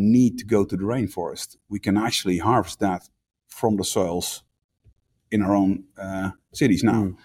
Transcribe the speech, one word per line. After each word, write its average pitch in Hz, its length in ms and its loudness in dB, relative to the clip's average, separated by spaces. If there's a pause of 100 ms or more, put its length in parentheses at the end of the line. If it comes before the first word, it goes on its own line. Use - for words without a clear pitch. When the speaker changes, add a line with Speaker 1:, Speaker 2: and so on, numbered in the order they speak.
(120)
Speaker 1:
need 120 260 4
to - 60 -10
go 101 200 2
to 98 120 -6
the 95 80 -4
rainforest. 98 720 -6 (120)
We 101 120 -6
can 101 160 2
actually 101 420 0
harvest 104 420 0
that 92 280 -2 (400)
from 110 280 -2
the 92 80 -2
soils 87 580 -4 (880)
in 107 120 2
our 98 140 2
own, 98 280 2 (140)
uh, 95 320 -6 (220)
cities. 120 320 2
Now, 110 200 4
Speaker 2:
Mm. 90 200 -4